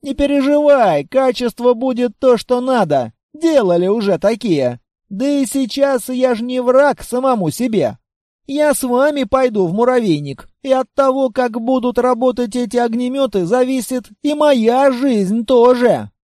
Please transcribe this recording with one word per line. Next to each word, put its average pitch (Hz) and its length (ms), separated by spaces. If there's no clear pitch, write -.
«Не 269 120
переживай, 285 920
качество 247 680
будет 247 440
то, 247 180
что 247 240
надо. 165 520
Делали 202 460
уже 202 320
такие. 165 640
Да 214 200
и 277 180
сейчас 269 640
я 254 260
ж 214 60
не 254 200
враг 254 420
самому 240 480
себе. 214 480
Я 294 280
с - 80
вами 269 420
пойду 226 420
в 165 80
муравейник, 208 760
и 269 100
от 262 220
того, 269 360
как 240 300
будут 247 380
работать 247 580
эти 240 200
огнемёты, 240 680
зависит 254 640
и 294 120
моя 269 560
жизнь 233 540
тоже». 240 680